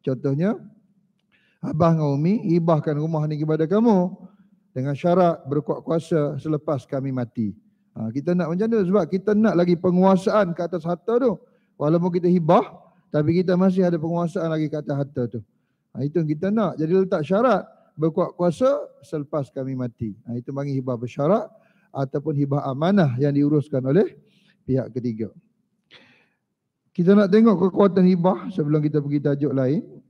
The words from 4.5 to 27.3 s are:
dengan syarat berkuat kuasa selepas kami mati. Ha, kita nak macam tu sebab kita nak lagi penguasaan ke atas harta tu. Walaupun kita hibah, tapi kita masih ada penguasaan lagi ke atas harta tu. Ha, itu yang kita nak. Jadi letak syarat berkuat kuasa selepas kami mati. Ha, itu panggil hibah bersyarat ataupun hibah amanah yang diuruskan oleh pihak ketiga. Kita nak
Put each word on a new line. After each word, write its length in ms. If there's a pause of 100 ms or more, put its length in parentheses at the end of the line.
dengan 180
syarat 560
berkuat 320
kuasa 560
selepas 480
kami 240
mati. 480 (380)
Ha, 160
kita 260
nak 160
macam 160
tu 160
sebab 220
kita 260
nak 240
lagi 220
penguasaan 760
ke 80
atas 240
harta 320
tu. 220 (400)
Walaupun 320
kita 180
hibah, 320 (480)
tapi 320
kita 160
masih 300
ada 100
penguasaan 540
lagi 180
ke 80
atas 160
harta 320
tu. 140 (560)
Ha, 100
itu 160
yang 80
kita 240
nak. 240
Jadi 140
letak 320
syarat 400 (320)
berkuat 400
kuasa 340 (320)
selepas 480
kami 240
mati. 400 (140)
Ha, 100
itu 160
panggil 220
hibah 240
bersyarat 500 (400)
ataupun 460
hibah 320
amanah 500
yang 140
diuruskan 500
oleh 320 (540)
pihak 240
ketiga. 400 (1600)
Kita 200
nak 160